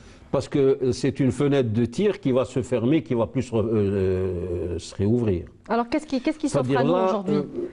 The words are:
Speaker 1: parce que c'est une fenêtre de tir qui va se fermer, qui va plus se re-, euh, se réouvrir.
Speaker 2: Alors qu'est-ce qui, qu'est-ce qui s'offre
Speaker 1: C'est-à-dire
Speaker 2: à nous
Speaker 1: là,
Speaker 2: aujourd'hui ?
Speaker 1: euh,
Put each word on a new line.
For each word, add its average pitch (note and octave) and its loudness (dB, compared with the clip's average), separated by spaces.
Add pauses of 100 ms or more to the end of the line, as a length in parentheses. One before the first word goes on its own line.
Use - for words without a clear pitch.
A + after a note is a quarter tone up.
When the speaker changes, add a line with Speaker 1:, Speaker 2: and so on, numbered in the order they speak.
(320)
Speaker 1:
parce C#3 -2
que C3+ 2
c'est - -2
une C3 4
fenêtre C3+ 2
de A#2 2
tir F#3+ 0
qui C3+ 0
va B2+ 2
se B2 -4
fermer, B2+ 0
qui C3 -4
va A2+ 2
plus B2+ -2
se - -16
re-, A2+ 2
euh, F#2 0
se - -14
réouvrir. G#2 0 (240)
Speaker 2:
Alors A#3 0
qu'est-ce D4 -2
qui, C4 -2
qu'est-ce D4+ -2
qui D4 -4
s'offre C3+ 0
Speaker 1:
C'est-à-dire C3 2
Speaker 2:
à - 2
nous D3 2
Speaker 1:
là, F#3+ 2
Speaker 2:
aujourd'hui ? F#3+ 0
Speaker 1:
euh, C3+ -4